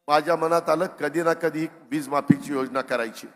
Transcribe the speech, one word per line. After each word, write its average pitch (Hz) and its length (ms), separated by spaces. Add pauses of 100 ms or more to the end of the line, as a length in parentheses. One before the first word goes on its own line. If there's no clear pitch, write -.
माझ्या 151 280
मनात 160 320
आलं, 160 180
कधी 147 360
ना 165 100
कधी 160 340 (240)
वीज 143 180
माफीची 139 440
योजना 131 280
करायची. 120 560